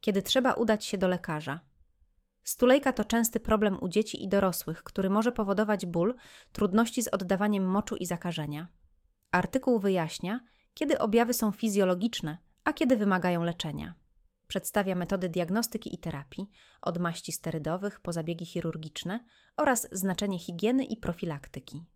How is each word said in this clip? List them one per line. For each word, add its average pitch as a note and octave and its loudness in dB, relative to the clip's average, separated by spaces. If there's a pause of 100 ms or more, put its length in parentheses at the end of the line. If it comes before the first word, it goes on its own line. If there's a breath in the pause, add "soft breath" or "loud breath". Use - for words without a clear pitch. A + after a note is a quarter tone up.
kiedy G3 0
trzeba B3+ 2
udać A3 2
się - -4
do F#3 2
lekarza. D#3+ -4 (840)
Stulejka C4 6
to A#3+ 0
częsty A#3 0
problem G#3 2
u F#3 -4
dzieci G#3+ 0
i F#3+ -6
dorosłych, F#3 0
który F#3+ -2
może A3 4
powodować G#3 0
ból, F3 0 (380 loud breath)
trudności A3 2
z - -4
oddawaniem F#3+ 0
moczu G3+ 0
i F3+ -6
zakażenia. D#3+ -6 (600)
Artykuł A3+ 2
wyjaśnia, F#3+ 0 (340 soft breath)
kiedy D#4 0
objawy A#3 4
są G#3+ 0
fizjologiczne, G3 0 (260)
a D4+ 2
kiedy C4 4
wymagają F#3 2
leczenia. E3+ -6 (520)
Przedstawia F#3+ -2
metody F3+ -2
diagnostyki F#3 -2
i - -10
terapii, D#3 -10 (320 soft breath)
od F3 -2
maści E3+ -4
sterydowych E3 -4
po F3 -6
zabiegi E3 -4
chirurgiczne E3+ -6 (320 soft breath)
oraz C4+ 2
znaczenie F#3+ -2
higieny G3+ 0
i A3 -6
profilaktyki. D#3+ -8 (120)